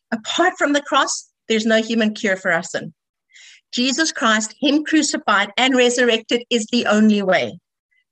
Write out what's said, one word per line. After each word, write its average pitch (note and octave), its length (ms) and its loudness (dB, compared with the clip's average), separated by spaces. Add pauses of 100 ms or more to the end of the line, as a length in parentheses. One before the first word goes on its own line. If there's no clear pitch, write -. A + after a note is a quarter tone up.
(120)
apart E4 480 -2
from D4 140 0
the C#4+ 80 0
cross, D4 460 -2 (200)
there's A3 180 0
no A3 160 2
human A3 320 -2
cure G3 220 -2
for F#3+ 160 -2
our F3 120 0
sin. - 300 -10 (800)
Jesus C4+ 400 -2
Christ, A3 480 -2
him D4 240 2
crucified C#4+ 720 0
and B3+ 180 2
resurrected, A#3+ 760 2
is A3 180 -2
the A#3+ 180 0
only G#3 380 4
way. D3+ 340 -2 (540)